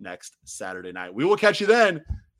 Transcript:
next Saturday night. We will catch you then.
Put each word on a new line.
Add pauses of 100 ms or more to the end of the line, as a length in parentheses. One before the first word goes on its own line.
next
Saturday
night.
We
will
catch
you
then. (360)